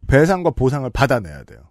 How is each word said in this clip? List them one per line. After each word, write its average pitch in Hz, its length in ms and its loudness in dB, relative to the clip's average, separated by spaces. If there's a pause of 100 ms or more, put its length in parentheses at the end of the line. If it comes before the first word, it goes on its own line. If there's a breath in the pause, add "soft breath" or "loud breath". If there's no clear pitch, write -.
배상과 170 440 2
보상을 131 400 -2
받아내야 98 540 -2
돼요. 53 140 -20 (120)